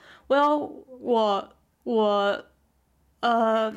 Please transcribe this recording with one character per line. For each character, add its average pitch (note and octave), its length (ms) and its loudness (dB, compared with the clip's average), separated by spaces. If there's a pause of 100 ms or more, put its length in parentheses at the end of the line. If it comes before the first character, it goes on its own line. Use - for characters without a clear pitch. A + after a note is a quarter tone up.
(260)
我 C4 80 0
要， D4 240 4
我， A3+ 1000 -4 (280)
我 G#3 600 0 (800)
呃， A3 540 0